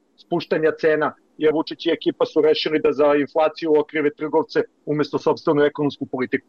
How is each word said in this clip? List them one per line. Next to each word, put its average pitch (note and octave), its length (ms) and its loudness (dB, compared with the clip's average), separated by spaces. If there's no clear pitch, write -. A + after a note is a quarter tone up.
spuštanja D#3 640 -2
cena, D3+ 340 0
jer D3+ 140 2
Vučić D#3 340 -4
i E3 40 0
ekipa D#3+ 360 -2
su E3 140 -2
rešili D#3 440 2
da D3+ 80 2
za C#3+ 220 2
inflaciju D#3 640 0
okrive D3 320 -2
trgovce D3+ 520 -2
umesto D3 320 -2
sopstvenu D3 440 0
ekonomsku D3 440 -2
politiku. B2+ 420 -6